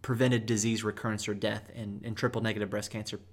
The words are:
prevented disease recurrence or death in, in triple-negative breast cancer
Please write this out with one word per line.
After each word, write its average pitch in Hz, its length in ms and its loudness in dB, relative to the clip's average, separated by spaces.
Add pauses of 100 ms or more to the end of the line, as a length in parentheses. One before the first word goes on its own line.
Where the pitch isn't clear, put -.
prevented 120 440 4
disease 110 380 2
recurrence 107 440 -2
or 104 60 -2
death 104 400 -2
in, 104 300 -8
in 113 120 -6
triple-negative 110 540 0
breast 104 220 -4
cancer 107 280 -6 (140)